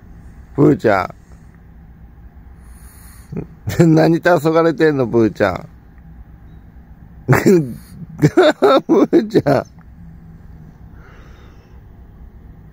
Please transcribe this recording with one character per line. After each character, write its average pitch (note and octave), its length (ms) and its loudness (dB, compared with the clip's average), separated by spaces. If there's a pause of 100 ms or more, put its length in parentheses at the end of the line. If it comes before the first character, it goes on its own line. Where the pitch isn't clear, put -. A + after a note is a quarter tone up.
(560)
ブ A#2+ 160 2
ー - 40 0
ち - 120 -2
ゃ F#2+ 140 0
ん。 - 120 -10 (2500)
<laughs> E3 280 2
何 D#3 260 2
黄 - 80 -2
昏 D#3+ 460 0
て D#3 160 0
ん D3 60 -4
の、 C3 100 -2
ブ A2+ 200 0
ー F#2+ 60 -2
ち - 120 -2
ゃ F#2+ 60 0
ん。 - 180 -12 (1600)
<laughs> - 0 -
ブ - 140 2
ー - 1900 0
ち - 200 0
ゃ C3 120 0
ん。 - 60 -12 (3000)